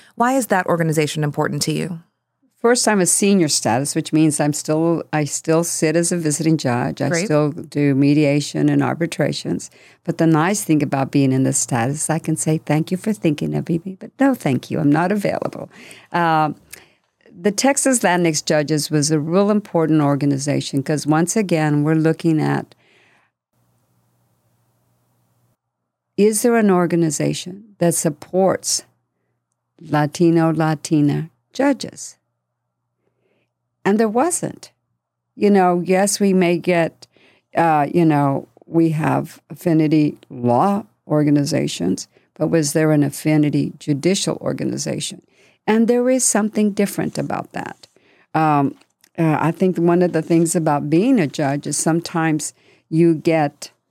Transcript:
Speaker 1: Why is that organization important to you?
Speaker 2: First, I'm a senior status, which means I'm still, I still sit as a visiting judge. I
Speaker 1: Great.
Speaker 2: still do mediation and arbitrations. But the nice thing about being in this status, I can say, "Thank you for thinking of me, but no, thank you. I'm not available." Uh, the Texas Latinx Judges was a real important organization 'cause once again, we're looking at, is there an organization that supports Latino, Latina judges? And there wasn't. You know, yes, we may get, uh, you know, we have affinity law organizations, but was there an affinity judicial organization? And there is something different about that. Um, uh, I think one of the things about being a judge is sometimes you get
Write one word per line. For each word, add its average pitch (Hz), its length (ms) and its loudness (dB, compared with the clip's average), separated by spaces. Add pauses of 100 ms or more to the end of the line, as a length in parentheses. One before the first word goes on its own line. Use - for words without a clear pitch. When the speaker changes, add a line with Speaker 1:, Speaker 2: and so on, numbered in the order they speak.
(160)
Speaker 1:
Why 247 180 0
is 269 140 0
that 185 180 0
organization 156 580 0
important 147 400 -2
to 160 80 -2
you? 160 280 -6 (600)
Speaker 2:
First, 240 280 2
I'm 208 140 2
a 170 40 2
senior 196 420 2
status, 127 460 -2
which 160 180 -4
means 156 280 2
I'm 147 120 0
still, 160 520 -2 (100)
I 151 120 0
still 165 380 -2
sit 160 320 -2
as 170 160 0
a 180 60 -2
visiting 156 400 0
judge. 131 420 -2
I - 100 -2
Speaker 1:
Great. 170 160 -2
Speaker 2:
still 151 260 0
do 147 420 -2
mediation 143 760 2
and 143 120 2
arbitrations. 143 880 -4 (340)
But 170 140 -4
the 165 80 2
nice 165 380 2
thing 156 180 2
about 135 300 -2
being 139 200 2
in 131 120 2
this 135 160 0
status, 135 500 -4
I 160 80 -2
can 160 180 -4
say, 160 220 -2
"Thank 156 320 -2
you 185 80 -2
for 214 160 -4
thinking 151 400 -2
of 147 160 -4
me, 170 80 -2
but 190 320 -12 (100)
no, 269 140 2
thank 139 380 -4
you. - 80 -2
I'm 143 120 2
not 175 200 2
available." - 580 -4 (420)
Uh, 160 420 0 (880)
the 202 120 0
Texas 262 480 0
Latinx 175 440 2
Judges 151 460 0
was 151 220 0
a 156 80 2
real 185 320 2
important 160 500 2
organization 139 800 0
'cause 143 240 -4
once 156 300 0
again, 156 480 0
we're 156 100 2
looking 160 480 2
at, 143 320 -4 (3500)
is 214 240 2
there 240 140 2
an 214 160 4
organization 175 1040 -2
that 170 160 2
supports - 920 -2 (920)
Latino, 160 720 2
Latina 156 800 0 (240)
judges? - 640 -4 (1700)
And 208 120 2
there 226 100 2
wasn't. - 640 -4 (640)
You 202 160 2
know, 180 340 4
yes, 190 340 0
we 202 140 2
may 175 240 2
get, 175 480 -2 (500)
uh, 156 380 2
you 170 100 4
know, 143 440 2 (180)
we 165 260 2
have 147 580 -4
affinity 156 680 0 (120)
law 135 560 0 (200)
organizations, 151 1040 -2 (260)
but 156 140 -4
was 156 260 0
there 156 180 2
an 147 120 4
affinity 147 720 0
judicial 160 640 -2
organization? 139 800 -6 (460)
And 220 200 2
there 247 220 2
is 262 140 0
something 214 480 0
different - 480 -4
about - 320 -8
that. - 360 -14 (460)
Um, 151 420 2 (440)
uh, 160 200 2
I 156 120 2
think 185 260 0
one 175 240 2
of 175 120 2
the 160 100 -2
things 165 320 2
about 151 340 0
being 226 300 4
a 202 80 2
judge 143 400 -4
is 156 100 -4
sometimes 160 800 -2 (340)
you 165 240 4
get 156 580 -2 (200)